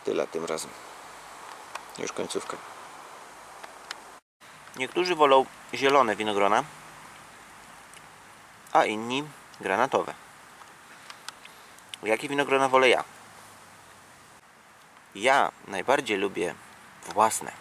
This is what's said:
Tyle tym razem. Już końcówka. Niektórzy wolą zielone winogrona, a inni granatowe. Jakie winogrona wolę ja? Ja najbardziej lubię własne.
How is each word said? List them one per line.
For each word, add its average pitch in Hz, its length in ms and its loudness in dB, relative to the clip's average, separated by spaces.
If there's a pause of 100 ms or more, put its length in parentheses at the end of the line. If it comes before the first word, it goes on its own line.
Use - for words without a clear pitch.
Tyle 82 240 -2
tym 82 180 -8
razem. 80 240 -6 (1300)
Już - 140 -8
końcówka. - 460 -8 (2250)
Niektórzy 170 400 -2
wolą 135 300 8 (280)
zielone 127 420 4
winogrona, 104 480 2 (2000)
a 151 120 6
inni 113 380 -4 (380)
granatowe. 101 520 0 (1900)
Jakie 113 260 0
winogrona 135 400 2
wolę 131 200 6
ja? 80 140 2 (2000)
Ja 117 360 2 (160)
najbardziej 113 500 -2
lubię 95 380 -2 (580)
własne. 104 480 0